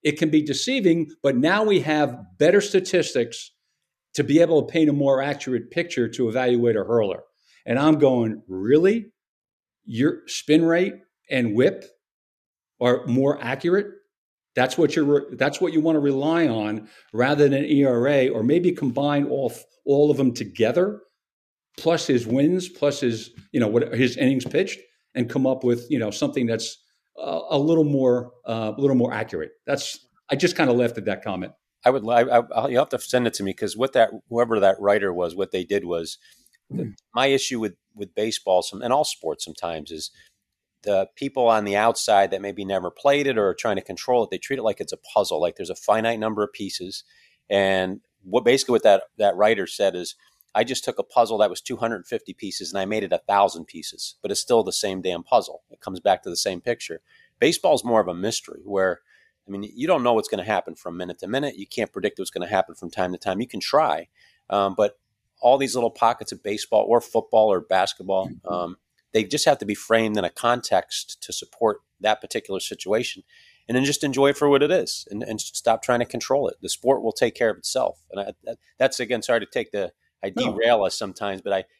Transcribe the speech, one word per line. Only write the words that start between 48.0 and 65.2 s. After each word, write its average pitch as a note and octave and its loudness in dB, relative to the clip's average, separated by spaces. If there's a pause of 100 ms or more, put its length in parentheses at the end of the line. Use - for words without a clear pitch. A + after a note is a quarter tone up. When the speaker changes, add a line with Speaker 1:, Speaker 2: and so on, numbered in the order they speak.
Speaker 2:
what, G#2 0
basically B2+ 4
what A2+ 4
that, G2 6 (120)
that G2+ 2
writer G2+ 2
said G2 0
is, F2+ -6 (400)
"I A2+ 2
just B2 -6
took - -4
a - -4
puzzle A2+ 2
that G2+ 4
was - -10
two - -8
hundred A2+ -4
fifty G2+ -8
pieces F2+ -10
and G2 -4
I F#2+ -2
made G#2 -2
it F2 -4
a - 0
thousand G2 2
pieces, - -14
but G2+ -6
it's - -4
still A#2 2
the F#2 -6
same F#2+ -6
damn F2 -6
puzzle. G2 0
It - -20
comes F#2 -12
back F#2+ 0
to F#2 -10
the E2+ -8
same F#2 -4
picture." G#2+ -8 (380)
Baseball's D#3 2
more A2+ 2
of F#2 0
a F2 -6
mystery - -6
where, F#2+ 0 (440)
I G2 -14
mean, G2 -8 (100)
you B2 -8
don't E3 2
know A#2+ 2
what's G#2+ 0
gonna G2 -4
happen F#2 -2
from E2+ -14
minute F2 -10
to F2+ -12
minute. C3+ -6
You G2 -14
can't - -6
predict G2+ -6
what's F#2+ -8
gonna F2+ -8
happen F#2+ 0
from E2+ -14
time F2+ -4
to F2+ -8
time. G2 -6
You A#2+ -6
can A2 -10
try, F#2 0 (420)
um, G2 0
but G#2 0 (440)